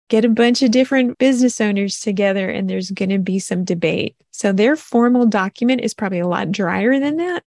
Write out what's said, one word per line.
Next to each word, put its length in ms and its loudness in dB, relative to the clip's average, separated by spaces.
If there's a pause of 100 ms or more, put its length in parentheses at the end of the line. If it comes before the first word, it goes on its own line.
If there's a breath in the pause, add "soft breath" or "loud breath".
get 160 2
a 40 4
bunch 340 2
of 80 4
different 480 2
business 420 2
owners 400 -2
together 500 -2
and 180 -4
there's 220 -4
gonna 280 -2
be 200 -2
some 260 -4
debate. 500 -2 (160)
So 220 -2
their 240 2
formal 500 2
document 540 0
is 140 -4
probably 240 -4
a 100 -2
lot 240 -2
drier 460 0
than 180 -2
that, 260 -6 (120)